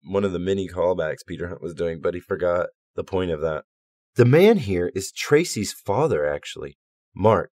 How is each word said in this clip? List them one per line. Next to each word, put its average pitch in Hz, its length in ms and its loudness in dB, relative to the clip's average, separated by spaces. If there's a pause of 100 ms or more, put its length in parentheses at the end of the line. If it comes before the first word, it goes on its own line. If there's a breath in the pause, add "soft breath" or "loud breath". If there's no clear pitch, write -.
One 98 220 -2
of 95 80 0
the 87 80 -4
many 95 260 -2
callbacks 87 580 -2
Peter 85 240 -10
Hunt - 140 -12
was 82 120 -8
doing, 82 280 -4
but 87 120 -2
he 87 60 -8
forgot 87 500 -2 (260)
the 85 80 -6
point 92 260 -2
of 76 120 -2
that. 78 220 -2 (520)
The 120 80 6
man 175 340 6
here 95 380 -2
is - 160 -8
Tracy's 147 600 0
father, 101 540 0
actually. 73 500 -8 (380)
Mark 95 400 2